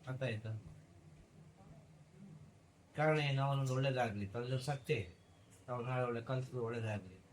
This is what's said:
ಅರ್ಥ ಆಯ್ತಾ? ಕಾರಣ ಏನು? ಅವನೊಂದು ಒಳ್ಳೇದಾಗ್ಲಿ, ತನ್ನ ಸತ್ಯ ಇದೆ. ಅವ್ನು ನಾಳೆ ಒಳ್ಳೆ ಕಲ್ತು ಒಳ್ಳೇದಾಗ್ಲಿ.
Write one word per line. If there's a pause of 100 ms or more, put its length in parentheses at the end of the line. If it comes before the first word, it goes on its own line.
ಅರ್ಥ
ಆಯ್ತಾ? (2500)
ಕಾರಣ (120)
ಏನು?
ಅವನೊಂದು
ಒಳ್ಳೇದಾಗ್ಲಿ, (100)
ತನ್ನ (100)
ಸತ್ಯ
ಇದೆ. (600)
ಅವ್ನು
ನಾಳೆ
ಒಳ್ಳೆ
ಕಲ್ತು
ಒಳ್ಳೇದಾಗ್ಲಿ. (160)